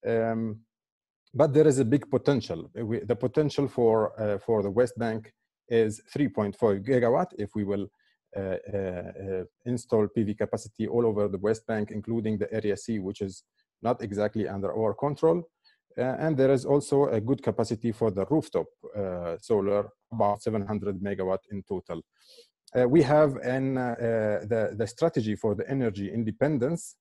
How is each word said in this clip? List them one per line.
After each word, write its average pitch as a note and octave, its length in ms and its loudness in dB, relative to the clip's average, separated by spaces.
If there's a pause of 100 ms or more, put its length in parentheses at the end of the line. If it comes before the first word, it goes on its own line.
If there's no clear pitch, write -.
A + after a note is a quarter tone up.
Um, A2+ 540 -2 (760)
but C#3+ 160 4
there D3+ 140 8
is C3+ 140 6
a C3 40 4
big B2+ 240 2
potential. A#2+ 720 0
Uh, A#2 80 -4
we, A2+ 140 -2
the G#2 160 -2
potential C#3 500 0
for, A2+ 540 2
uh, G#2 180 0
for G#2+ 240 0
the G2 80 0
West A#2+ 260 2
Bank A2 360 -4 (360)
is A2 320 2 (120)
three C#3+ 160 0
point G#2 260 -2
five G2+ 280 2
gigawatt B2 560 2
if G#2 180 -6
we G#2+ 80 -2
will, G2+ 240 -4 (480)
uh, G2 40 -6
uh, F#2+ 360 -6
uh, F#2 680 -6 (200)
install A#2 440 0
P - 140 0
V G#2 120 -2
capacity G#2+ 520 -6
all A#2+ 200 0
over G#2 200 0
the F#2+ 120 -4
West G#2+ 280 -2
Bank, G#2+ 240 -4
including A2 480 -4
the G2+ 140 -6
Area G#2 240 0
C, A2 240 -6
which F#2+ 220 -6
is G2 200 -8 (400)
not A#2+ 200 0
exactly G#2 440 -2
under F#2+ 320 -4
our G#2+ 160 0
control. D#3+ 480 0 (540)
Uh, - 60 -2 (160)
and D#3 180 0
there C3+ 160 6
is B2+ 140 2
also C#3+ 400 2
a A2 140 0
good B2 220 -2
capacity A2+ 500 -2
for A2+ 180 0
the F#2+ 160 -2
rooftop, C#3+ 400 0 (300)
uh, F2 440 -4
solar, G2+ 480 0 (240)
about G#2 300 0
seven G#2+ 240 -2
hundred G2+ 340 -4
megawatt F#2+ 380 -2 (120)
in G2+ 120 -8
total. E2+ 400 -8 (720)
Uh, B2 120 4
we D#3 140 6
have C#3+ 340 4
an, C3 420 -2
uh, - 20 -2
uh, A2+ 680 0
the, G#2+ 300 0
the A2 100 -2
strategy A2+ 500 0
for G#2 180 0
the - 160 -6
energy G2+ 420 -2
independence. C3 880 -2